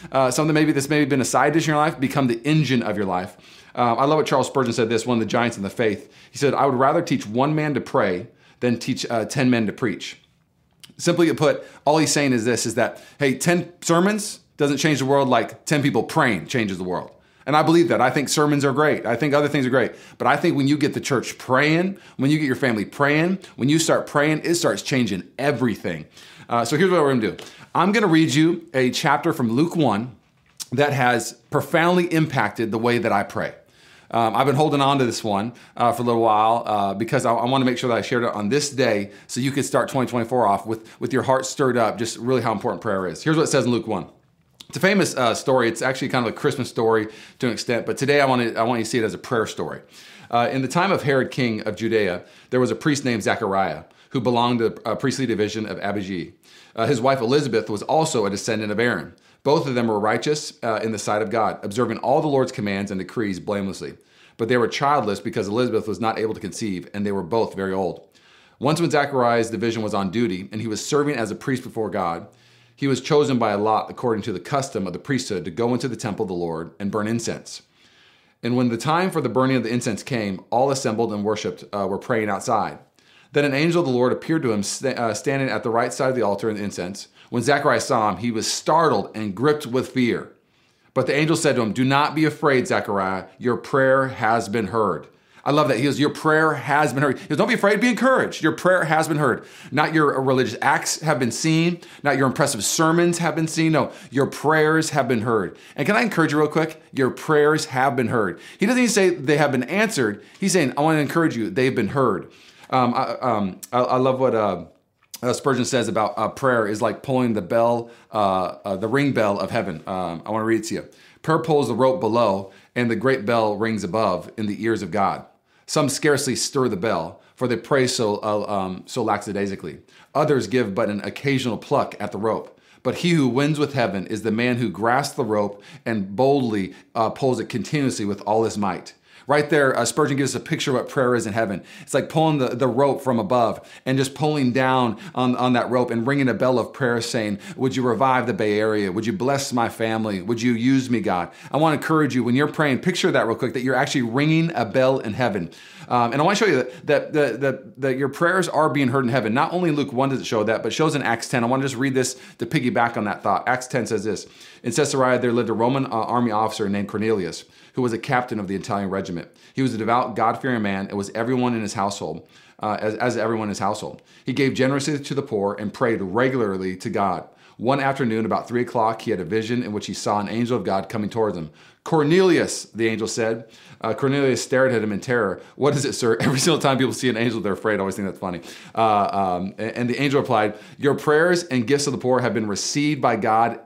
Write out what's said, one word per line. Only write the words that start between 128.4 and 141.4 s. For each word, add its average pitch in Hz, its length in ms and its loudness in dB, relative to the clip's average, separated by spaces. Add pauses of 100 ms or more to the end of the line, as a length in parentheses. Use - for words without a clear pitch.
um, 95 420 -4
so 117 180 -4
lackadaisically. 98 720 -4 (340)
Others 135 340 2
give 104 280 0
but 110 140 0
an 104 160 -4
occasional 123 520 -2
pluck - 400 -2
at 101 140 -8
the 107 60 -8
rope. 104 420 -4 (240)
But 127 120 -2
he 175 160 0
who 143 180 4
wins 143 280 2
with 147 160 0
heaven 101 340 0
is 107 160 -6
the 110 80 0
man 120 260 0
who 117 120 0
grasps 117 460 -2
the 139 80 -2
rope 104 400 -2 (220)
and 101 280 -4
boldly, 120 600 0 (200)
uh, 113 180 0
pulls 127 280 -2
it 107 80 -6
continuously 127 560 -2
with 101 180 -4
all 110 220 2
his 101 140 -2
might." 95 380 -4 (320)
Right 147 220 2
there, 143 280 4
uh, 117 80 2
Spurgeon 139 320 0
gives 135 180 -2
us 113 60 -4
a - 20 -14
picture 143 280 -4
of 123 60 2
what - 120 -4
prayer 123 260 2
is 113 120 0
in 104 40 -4
heaven. 110 300 -2 (220)